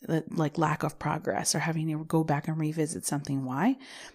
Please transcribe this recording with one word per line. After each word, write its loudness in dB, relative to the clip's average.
li-, 2
like, 0
lack 2
of -2
progress 0
or 0
having 0
to -2
go 2
back 0
and 0
revisit 0
something. -2
Why? 2